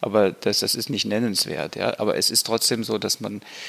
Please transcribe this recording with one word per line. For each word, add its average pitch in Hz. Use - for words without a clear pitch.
aber 101
das, 104
das -
ist -
nicht 104
nennenswert, 101
ja. 101
Aber 104
es -
ist -
trotzdem 113
so, 110
dass 101
man 104